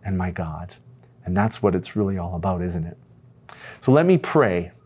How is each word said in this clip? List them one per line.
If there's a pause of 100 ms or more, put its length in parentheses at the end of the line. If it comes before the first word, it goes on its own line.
and
my
God. (500)
And
that's
what
it's
really
all
about,
isn't
it? (840)
So
let
me
pray (160)